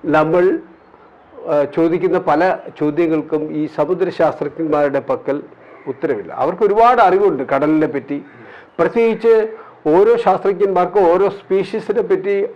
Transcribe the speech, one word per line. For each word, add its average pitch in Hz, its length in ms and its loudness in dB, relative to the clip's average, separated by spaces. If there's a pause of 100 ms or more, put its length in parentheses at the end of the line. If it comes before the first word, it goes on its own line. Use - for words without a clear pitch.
നമ്മൾ, 165 540 2 (920)
ആ, 147 120 0 (120)
ചോദിക്കുന്ന 170 440 0
പല 175 380 0 (220)
ചോദ്യങ്ങൾക്കും 156 720 -2
ഈ 151 160 -4
സമുദ്രശാസ്ത്രജ്ഞന്മാരുടെ 151 1300 -2
പക്കൽ 139 440 -6 (440)
ഉത്തരവില്ല. 131 460 -6
അവർക്ക് 175 300 -4
ഒരുപാട് 226 380 4
അറിവുണ്ട് 185 420 2
കടലിനെ 151 440 0
പറ്റി. 143 360 -6 (560)
പ്രത്യേകിച്ച് 220 680 2 (380)
ഓരോ 202 300 4
ശാസ്ത്രജ്ഞന്മാർക്കും 190 960 2
ഓരോ 190 160 2
സ്പീഷീസിനെ - 720 -4
പറ്റി 196 440 -2 (100)